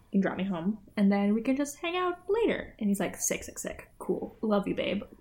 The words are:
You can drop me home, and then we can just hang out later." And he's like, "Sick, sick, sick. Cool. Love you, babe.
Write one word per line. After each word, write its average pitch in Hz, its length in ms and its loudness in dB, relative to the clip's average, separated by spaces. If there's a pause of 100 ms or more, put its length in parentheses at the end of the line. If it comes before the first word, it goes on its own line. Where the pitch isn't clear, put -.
(120)
You 196 80 4
can - 20 6
drop 185 160 0
me 180 60 -2
home, 196 340 -2 (180)
and 202 160 6
then 202 220 4
we 226 80 2
can 262 160 2
just 285 220 -2
hang 339 180 -2
out 359 220 0 (100)
later." 403 480 0
And 208 120 0
he's 202 100 2
like, - 180 -4
"Sick, - 260 -2
sick, - 140 -14
sick. - 400 -10
Cool. - 460 -6
Love 202 240 2
you, 180 80 0
babe. - 260 -2 (200)